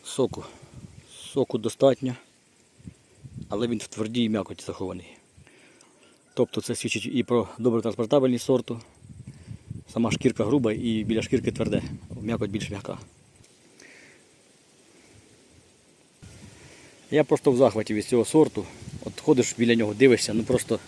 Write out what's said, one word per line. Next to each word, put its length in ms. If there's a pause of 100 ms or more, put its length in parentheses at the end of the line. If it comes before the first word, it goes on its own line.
соку. 420 (880)
Соку 240
достатньо, 580 (1300)
але 180
він 100
в 100
твердій 420
м'якоті 360
захований. 520 (1160)
Тобто 280
це 140
свідчить 300
і 180
про 340
добру 240
транспортабельність 640
сорту. 360 (1120)
Сама 180
шкірка 340
груба 280
і 300
біля 180
шкірки 300
тверде, 320 (380)
м'якоть 280
більш 200
м'яка. 300 (4000)
Я 120
просто 280
в 60
захваті 360
від 120
цього 200
сорту. 400 (400)
От 140
ходиш 380
біля 180
нього, 180
дивишся, 400
ну 100
просто 440